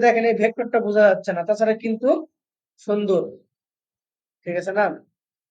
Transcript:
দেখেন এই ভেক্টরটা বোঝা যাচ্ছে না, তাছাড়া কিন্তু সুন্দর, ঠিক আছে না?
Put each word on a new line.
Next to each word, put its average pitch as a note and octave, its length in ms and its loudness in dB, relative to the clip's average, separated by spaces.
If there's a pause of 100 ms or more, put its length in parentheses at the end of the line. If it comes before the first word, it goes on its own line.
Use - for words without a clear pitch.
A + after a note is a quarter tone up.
দেখেন A#3 260 4
এই G#3 120 0
ভেক্টরটা A#3 440 -2
বোঝা G#3 240 2
যাচ্ছে F#3 260 -2
না, F3 120 -2
তাছাড়া A3 260 0 (100)
কিন্তু A3+ 260 0 (760)
সুন্দর, G3+ 360 0 (1200)
ঠিক F3 180 -8
আছে F#3+ 180 -6
না? G3+ 80 2 (640)